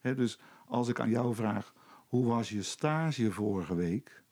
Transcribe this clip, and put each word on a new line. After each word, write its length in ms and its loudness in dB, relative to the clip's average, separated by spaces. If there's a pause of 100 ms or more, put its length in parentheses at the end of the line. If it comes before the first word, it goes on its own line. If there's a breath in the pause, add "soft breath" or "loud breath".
Hè, 140 0
dus 240 0 (280 loud breath)
als 220 0
ik 120 -2
aan 100 2
jou 240 2
vraag: 400 -2 (320 loud breath)
"Hoe 200 2
was 220 0
je 140 -4
stage 720 0
vorige 420 -2
week?" 580 -2